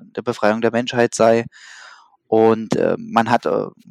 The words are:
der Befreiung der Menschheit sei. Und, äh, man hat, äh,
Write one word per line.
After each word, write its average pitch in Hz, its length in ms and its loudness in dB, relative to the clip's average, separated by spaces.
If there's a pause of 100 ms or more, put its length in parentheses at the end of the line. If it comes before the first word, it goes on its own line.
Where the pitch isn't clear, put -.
(160)
der 113 80 -8
Befreiung 113 380 -2
der 113 100 0
Menschheit 120 420 -2
sei. 117 320 2 (800)
Und, 110 500 2
äh, 85 200 0
man 101 320 -2
hat, 120 160 0
äh, 101 220 -2 (240)